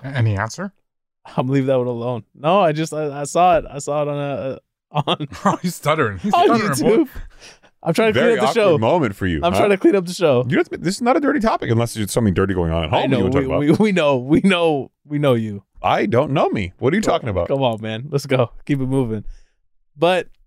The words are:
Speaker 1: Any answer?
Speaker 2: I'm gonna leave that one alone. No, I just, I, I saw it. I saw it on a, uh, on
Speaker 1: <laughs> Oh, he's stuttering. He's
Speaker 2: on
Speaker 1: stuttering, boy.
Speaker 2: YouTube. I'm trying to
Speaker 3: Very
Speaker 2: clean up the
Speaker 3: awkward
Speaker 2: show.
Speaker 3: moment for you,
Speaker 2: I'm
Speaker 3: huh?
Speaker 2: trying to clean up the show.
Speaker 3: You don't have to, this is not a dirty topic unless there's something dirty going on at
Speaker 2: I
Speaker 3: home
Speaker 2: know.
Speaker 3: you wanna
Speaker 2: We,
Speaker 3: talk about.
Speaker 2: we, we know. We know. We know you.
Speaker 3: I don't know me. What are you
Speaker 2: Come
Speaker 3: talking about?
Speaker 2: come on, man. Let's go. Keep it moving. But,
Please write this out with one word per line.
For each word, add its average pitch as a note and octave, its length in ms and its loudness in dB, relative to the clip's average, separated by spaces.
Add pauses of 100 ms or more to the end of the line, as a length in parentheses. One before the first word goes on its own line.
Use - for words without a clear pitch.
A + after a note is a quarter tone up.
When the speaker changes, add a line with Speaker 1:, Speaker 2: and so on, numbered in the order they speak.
Speaker 1:
Any A#2+ 340 -2
answer? A2+ 360 -8 (540)
Speaker 2:
I'm - 80 -18 (120)
gonna B2+ 60 -2
leave C3+ 140 0
that C3+ 120 2
one B2 80 -2
alone. A#2+ 380 -6 (100)
No, F3 260 0
I E3+ 120 4
just, D#3 220 -4
I, D3 260 -6
I C#3+ 40 -6
saw E3+ 340 4
it. C#3 100 -6
I C3+ 100 -14
saw D3 240 -4
it C#3+ 60 -4
on D3 100 -4
a, C3+ 420 -6 (320)
uh, D3+ 140 -2
on D#3 280 -4
Speaker 1:
<laughs> - 100 -8
Oh, G3+ 120 0
he's F3+ 180 -6
stuttering. C#3 440 -2
He's F#3+ 140 -4
Speaker 2:
on F4 140 4
Speaker 1:
stuttering, A3 220 2 (280)
boy. E4 80 4
Speaker 2:
YouTube. B3+ 40 -12 (720)
I'm E3 120 -2
trying A3+ 200 2
to G#3+ 40 0
Speaker 3:
Very A#3 180 4
Speaker 2:
clean - 120 2
up D3+ 60 0
the A3+ 80 0
Speaker 3:
awkward G3 100 4
Speaker 2:
show. D3 60 4
Speaker 3:
moment A#2+ 360 2
for - 120 -4
you, D#2+ 180 0
Speaker 2:
I'm F3 80 2
Speaker 3:
huh? F#2+ 60 2
Speaker 2:
trying G#3 120 4
to G3 60 2
clean E4 180 4
up F#3+ 120 0
the F3+ 80 -8
show. D3+ 240 4 (100)
Speaker 3:
You D#3 80 0
don't - 20 2
have F4+ 120 0
to, - 80 -8
this F3+ 180 -4
is - 60 -8
not B3 140 4
a E4 40 0
dirty C#4+ 200 0
topic A3+ 300 -2
unless A#2 240 0
there's G#2+ 160 -4
something A2 240 2
dirty F#2+ 200 2
going E2+ 180 0
on E2 120 0
at D#2 80 -4
Speaker 2:
I B2 100 2
Speaker 3:
home C3+ 80 0
Speaker 2:
know. C3+ 80 2
Speaker 3:
you - 60 2
wanna - 120 0
Speaker 2:
We, - 60 2
Speaker 3:
talk - 80 -4
about. - 80 0 (220)
Speaker 2:
we, G#3+ 60 4
we G#3+ 60 2
know. D3+ 240 2
We C3 260 2
know. E3+ 480 2 (140)
We D3 140 -6
know C#3+ 160 4
you. A2 280 -4 (200)
Speaker 3:
I E3 240 0
don't C3+ 260 0
know G#3 160 2
me. A#3 300 -4
What B2 140 0
are F#3 40 2
you A3 60 0
Speaker 2:
Come - 100 0
Speaker 3:
talking D#3+ 160 -2
about? F2+ 200 -2
Speaker 2:
come C#3 140 -2
on, A2+ 180 -2
man. A2 300 -8
Let's C#3 160 -4
go. C3 240 0 (140)
Keep C#3+ 160 -2
it C3 60 -4
moving. B2 380 -2 (720)
But, E3+ 300 0 (200)